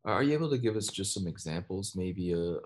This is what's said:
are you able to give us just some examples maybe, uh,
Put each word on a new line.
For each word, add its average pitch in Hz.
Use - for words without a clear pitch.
are 107
you 143
able 156
to 135
give 113
us 104
just -
some 95
examples 87
maybe, 90
uh, 85